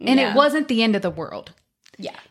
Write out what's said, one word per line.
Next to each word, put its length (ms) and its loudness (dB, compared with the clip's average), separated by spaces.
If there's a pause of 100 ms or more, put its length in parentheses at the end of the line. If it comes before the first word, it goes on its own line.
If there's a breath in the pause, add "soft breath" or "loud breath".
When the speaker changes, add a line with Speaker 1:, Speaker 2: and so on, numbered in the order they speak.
Speaker 1:
And 200 2
Speaker 2:
Yeah. 120 0
Speaker 1:
it 40 -4
wasn't 320 2
the 140 0
end 140 2
of 60 -4
the 80 -4
world. 420 -12 (440)
Speaker 2:
Yeah. 180 -14 (160)